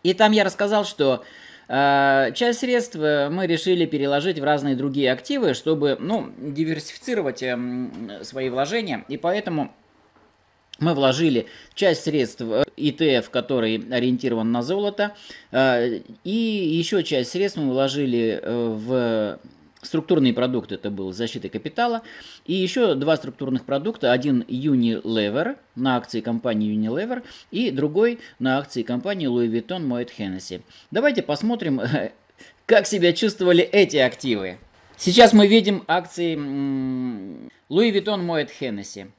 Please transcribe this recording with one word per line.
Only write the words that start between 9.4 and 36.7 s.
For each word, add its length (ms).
мы 140
вложили 540
часть 300
средств 340
в 260
И 160
Т 240
Ф, 120
который 600
ориентирован 580
на 120
золото, 520
э, 480
и 80
ещё 680
часть 300
средств 280
мы 140
вложили, 680
э, 280
в 680
структурные 480
продукты, 420
это 140
был 240
защита 360
капитала, 520
и 80
ещё 420
два 200
структурных 500
продукта, 460
один 360
Unilever, 1120
на 220
акции 240
компании 540
Unilever, 480
и 200
другой 480
на 180
акции 260
компании 440
Louis 220
Vuitton 360
Moet 320
Hennessy. 440
Давайте 300
посмотрим, 600
<laughs> 840
как 220
себя 260
чувствовали 500
эти 340
активы. 600
Сейчас 360
мы 140
видим 400
акции, 480
м, 1120